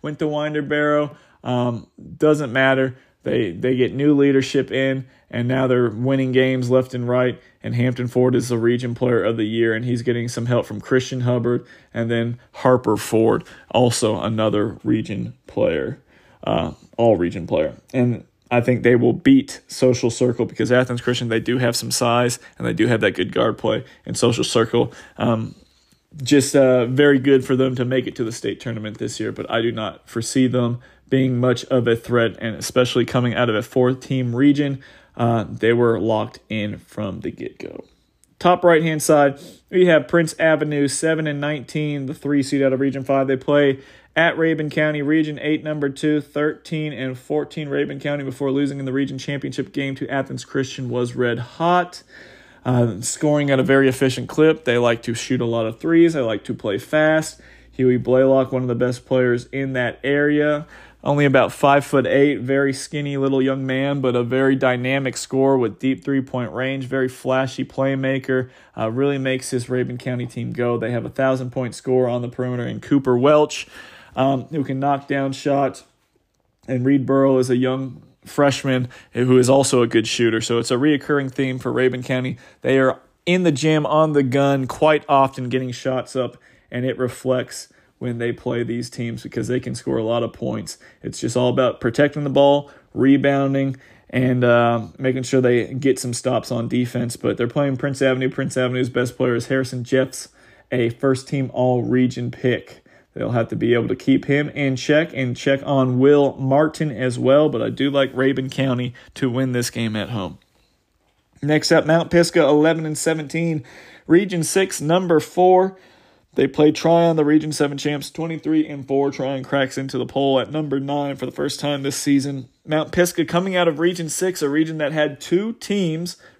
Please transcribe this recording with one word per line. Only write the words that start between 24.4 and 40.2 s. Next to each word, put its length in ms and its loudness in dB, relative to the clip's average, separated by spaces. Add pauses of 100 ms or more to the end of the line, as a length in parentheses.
Circle, 480 0 (240)
um, 380 -2 (680)
just, 340 2
uh, 300 6
very 340 4
good 240 4
for 100 -2
them 220 0
to 80 -2
make 240 -2
it 80 -10
to 80 -4
the 80 -4
state 280 -8
tournament 380 -10
this 220 -8
year, 100 -6
but 180 -10
I 140 0
do 80 0
not 380 -8
foresee 400 0
them 320 -2 (280)
being 300 0
much 280 0
of 200 0
a 80 4
threat, 460 0
and 160 -8
especially 480 0
coming 280 0
out 160 0
of 60 0
a 80 0
fourth-team 720 -2
region, 480 2 (340)
uh, 320 0
they 240 0
were 280 2
locked 480 -2
in 300 -6
from 420 -10
the 100 -8
get-go. 540 -14 (560)
Top 240 4
right-hand 360 4
side, 380 4 (320)
we 160 4
have 220 4
Prince 320 2